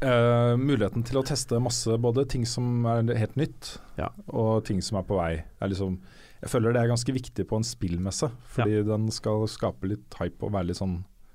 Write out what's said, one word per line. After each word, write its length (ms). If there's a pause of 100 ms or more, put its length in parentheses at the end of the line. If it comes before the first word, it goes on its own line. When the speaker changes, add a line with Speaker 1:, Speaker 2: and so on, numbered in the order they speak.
Speaker 1:
Eh, 560
muligheten 480
til 160
å 40
teste 360
masse, 240 (160)
både 260
ting 180
som 400
er 180 (120)
helt 220
nytt, 400 (200)
Speaker 2:
Ja. 120 (200)
Speaker 1:
og 360
ting 160
som 160
er 60
på 120
vei. 220
Det 240
er 80
liksom, 300 (420)
jeg 80
føler 240
det 100
er 60
ganske 240
viktig 340
på 80
en 80
spillmesse, 680 (140)
fordi 340
Speaker 2:
Ja. 60
Speaker 1:
den 280
skal 360
skape 400
litt 320
hype 240
og 80
være 160
litt 100
sånn, 280 (300)